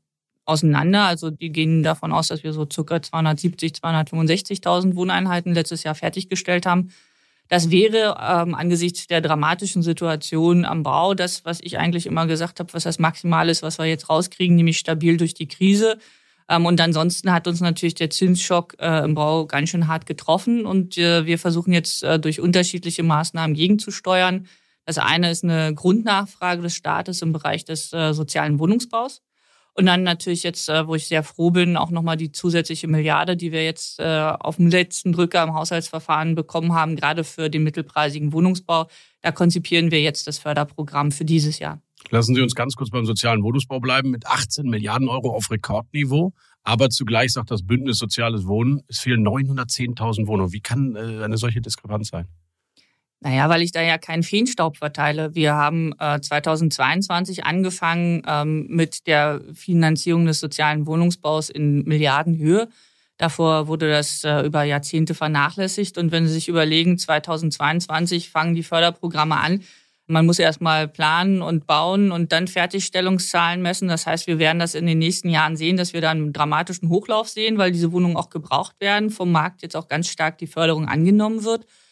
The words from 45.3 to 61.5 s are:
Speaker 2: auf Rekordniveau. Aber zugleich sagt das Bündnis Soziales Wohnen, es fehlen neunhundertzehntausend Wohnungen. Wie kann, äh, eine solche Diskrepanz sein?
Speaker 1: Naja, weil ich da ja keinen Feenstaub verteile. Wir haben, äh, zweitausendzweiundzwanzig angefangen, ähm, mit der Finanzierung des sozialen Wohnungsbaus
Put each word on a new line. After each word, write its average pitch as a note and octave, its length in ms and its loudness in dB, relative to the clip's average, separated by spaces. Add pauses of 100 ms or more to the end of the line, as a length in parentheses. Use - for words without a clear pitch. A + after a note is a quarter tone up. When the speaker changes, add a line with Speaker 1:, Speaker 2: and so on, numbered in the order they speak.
Speaker 2:
auf A2 160 -4
Rekordniveau. C#3 840 -2 (300)
Aber A#2 280 2
zugleich A2+ 420 0
sagt - 180 -6
das F#2+ 160 -4
Bündnis B2+ 320 0
Soziales A2+ 480 -4
Wohnen, A#2+ 420 0
es - 120 -8
fehlen A#2 220 2
neunhundertzehntausend A#2+ 1040 -2
Wohnungen. F#2+ 260 0
Wie G#2 80 -8
kann, B2+ 360 -2
äh, A2 260 -8
eine G#2+ 140 -4
solche A2+ 240 -2
Diskrepanz G#2+ 480 -8
sein? F2 180 -10 (920)
Speaker 1:
Naja, C3+ 280 2
weil E3+ 140 4
ich F3 100 -2
da E3 100 -2
ja E3 160 2
keinen E3 240 -4
Feenstaub G3+ 540 0
verteile. D3+ 580 -2
Wir D3+ 200 2
haben, D3+ 440 0
äh, D3 220 -2
zweitausendzweiundzwanzig E3 1200 0
angefangen, E3+ 840 0
ähm, D#3 400 -2
mit E3 400 -2
der D3+ 320 2 (120)
Finanzierung E3 720 2
des D#3 140 2
sozialen D3+ 480 -2
Wohnungsbaus D#3 640 0